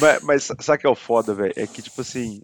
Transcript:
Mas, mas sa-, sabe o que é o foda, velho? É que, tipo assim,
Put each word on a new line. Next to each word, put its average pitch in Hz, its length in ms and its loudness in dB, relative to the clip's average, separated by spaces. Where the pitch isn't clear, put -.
Mas, 151 220 6
mas 143 200 2
sa-, - 160 -8
sabe 147 180 0
o - 40 -6
que 151 60 0
é - 20 4
o 120 60 4
foda, 110 400 0
velho? 98 200 -2
É 107 120 -6
que, - 160 -14
tipo - 180 -12
assim, 117 420 -8